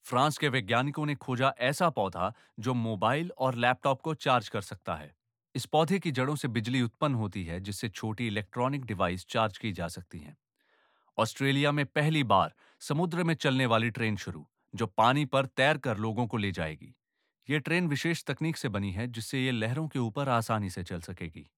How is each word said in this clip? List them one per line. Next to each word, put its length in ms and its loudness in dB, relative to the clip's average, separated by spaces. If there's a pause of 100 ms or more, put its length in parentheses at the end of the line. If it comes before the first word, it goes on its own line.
फ्रांस 360 2
के 100 0
वैज्ञानिकों 580 0
ने 80 0
खोजा 440 0
ऐसा 320 2
पौधा 440 0 (260)
जो 140 0
मोबाइल 640 0
और 160 0
लैपटॉप 460 2
को 140 -4
चार्ज 340 2
कर 120 -4
सकता 340 -8
है। 220 -12 (380)
इस 120 -4
पौधे 320 4
की 120 -2
जड़ों 260 0
से 120 -4
बिजली 340 0
उत्पन्न 320 0
होती 300 -2
है, 160 -6
जिससे 280 -6
छोटी 380 -4
इलेक्ट्रॉनिक 580 -2
डिवाइस 420 -2
चार्ज 320 0
की 140 -4
जा 160 -4
सकती 300 -12
हैं। 180 -16 (840)
ऑस्ट्रेलिया 540 2
में 140 0
पहली 380 2
बार 300 4 (260)
समुद्र 440 -2
में 100 2
चलने 320 2
वाली 240 4
ट्रेन 260 0
शुरू, 320 -10 (260)
जो 120 0
पानी 380 4
पर 220 2
तैरकर 520 2
लोगों 280 0
को 100 -4
ले 160 0
जाएगी। 420 -6 (560)
ये 80 2
ट्रेन 300 0
विशेष 360 -2
तकनीक 320 -2
से 120 -4
बनी 240 -2
है, 140 -4
जिससे 380 -4
ये 60 0
लहरों 380 -2
के 100 -6
ऊपर 300 -2
आसानी 420 0
से 140 -8
चल 160 -6
सकेगी। 580 -12